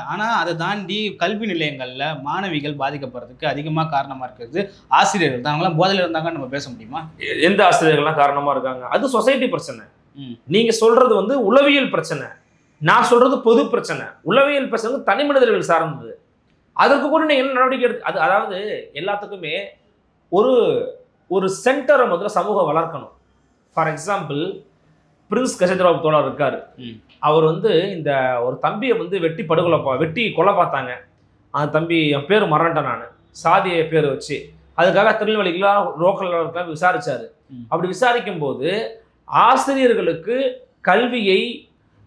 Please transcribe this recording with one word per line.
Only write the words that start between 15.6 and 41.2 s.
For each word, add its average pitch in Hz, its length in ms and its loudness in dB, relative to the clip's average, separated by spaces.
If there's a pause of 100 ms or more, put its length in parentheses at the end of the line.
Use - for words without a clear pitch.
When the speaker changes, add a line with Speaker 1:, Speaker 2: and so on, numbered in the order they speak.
Speaker 2:
சார்ந்தது. 156 580 -2 (540)
அதற்கு 254 360 4
கூட 311 160 2
நீங்க 285 180 2
என்ன 269 100 -2
நடவடிக்கை 254 360 2
எடுத்து, - 180 -8
அது, 170 140 -2
அதாவது 185 760 -2
எல்லாத்துக்குமே 190 720 -6 (640)
ஒரு, 214 580 2 (400)
ஒரு 190 240 0 (140)
சென்டரை 269 460 2
முதல்ல 175 160 -2
சமூகம் 196 500 0
வளர்க்கணும். 160 360 -4 (640)
For 160 120 0
example, 156 800 -6 (640)
பிரின்ஸ் 233 300 -2
கஜேந்திரபாபு 180 400 2
தோழர் 147 340 2
இருக்காரு. 131 420 -4
Speaker 1:
ம். 117 240 -14 (180)
Speaker 2:
அவர் 156 260 4
வந்து 180 460 2
இந்த 135 540 -2
ஒரு 127 140 -4
தம்பியை 214 380 -2
வந்து 175 240 -6
வெட்டி 160 240 -4
படுகொலை 170 340 2
பா-, 131 200 -2
வெட்டி 165 340 -2
கொலை 196 220 2
பார்த்தாங்க. 139 380 0 (580)
அந்த 143 200 -2
தம்பி, 160 380 0
என் 139 180 -2
பேரு 202 200 2
மறந்துட்டேன் 156 360 0
நானு, 117 220 -6 (400)
சாதிய 170 440 2
பேரை 156 220 0
வச்சு. - 420 -8 (240)
அதுக்காக 190 400 4
திருநெல்வேலிக்கெல்லாம் 196 840 0
லோக்கல்ல 180 400 0
இருக்கலாம் 165 340 -6
விசாரிச்சாரு. 151 520 -2 (220)
Speaker 1:
ம். 123 200 -18
Speaker 2:
அப்படி 175 180 -2
விசாரிக்கும் 202 520 0
போது 147 640 -6 (220)
ஆசிரியர்களுக்கு 233 1400 2 (140)
கல்வியை, 220 880 0 (380)